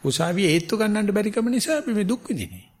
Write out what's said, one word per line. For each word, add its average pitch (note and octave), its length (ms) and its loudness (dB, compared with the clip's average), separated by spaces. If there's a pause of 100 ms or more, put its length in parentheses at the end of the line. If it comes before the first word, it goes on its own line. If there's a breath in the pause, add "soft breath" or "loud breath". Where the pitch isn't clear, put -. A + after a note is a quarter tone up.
උසාවිය E3+ 460 0
ඒත්තු E3 300 2
ගන්නන්න G#3 360 2
බැරි G#3+ 180 0
කම A#3 180 0
නිසා C4+ 280 0
අපි C#4+ 160 -2
මේ G#3 140 0
දුක් A#3+ 180 -2
විඳින්නේ. F#2+ 400 -8 (140)